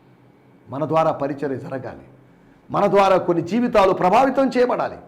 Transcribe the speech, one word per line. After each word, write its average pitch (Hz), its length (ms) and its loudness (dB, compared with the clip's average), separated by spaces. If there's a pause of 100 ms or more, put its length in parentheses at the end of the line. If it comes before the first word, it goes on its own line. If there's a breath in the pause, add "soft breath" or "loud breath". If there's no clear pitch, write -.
(680)
మన 139 160 -6
ద్వారా 160 260 2
పరిచర్య 139 460 -6
జరగాలి, 117 500 -12 (640 soft breath)
మన 170 160 0
ద్వారా 190 300 4
కొన్ని 175 260 0
జీవితాలు 202 500 2
ప్రభావితం 247 560 2
చేయబడాలి. 233 480 -2 (120)